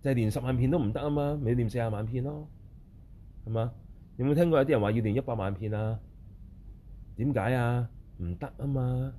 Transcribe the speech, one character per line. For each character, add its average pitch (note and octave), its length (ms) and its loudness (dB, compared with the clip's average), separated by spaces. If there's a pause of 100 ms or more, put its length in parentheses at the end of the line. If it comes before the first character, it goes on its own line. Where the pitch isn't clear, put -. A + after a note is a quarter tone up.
就 C3+ 80 2
係 C3 40 4
連 A2 160 4
十 B2 100 -2
萬 B2+ 160 0
遍 B2+ 140 4
都 E3+ 80 4
唔 A2 140 2
得 B2+ 80 -4
啊 D3 100 -2
嘛， D3 320 0
咪 A#2 120 2
念 A#2+ 140 2
四 B2 100 -2
十 A2+ 100 0
萬 G#2+ 160 -2
遍 A#2+ 180 -2
咯， D3+ 240 -6 (1000)
係 A2 40 -8
嘛？ A2+ 220 0 (460)
有 B2+ 80 2
冇 D3 80 6
聽 E3+ 160 6
過 D#3 80 6
有 C3+ 60 6
啲 D3 80 0
人 A#2 100 4
話 G#2 80 4
要 A2+ 120 2
念 G#2+ 120 2
一 C3 80 4
百 A#2+ 120 -4
萬 G2+ 200 -2
遍 G#2 180 -4
啊？ G#2+ 260 -2 (1200)
點 C3+ 160 0
解 A#2+ 220 2
啊？ A#2+ 340 2 (300)
唔 F2 180 -4
得 - 220 -8
啊 C3+ 80 -4
嘛！ C3 520 0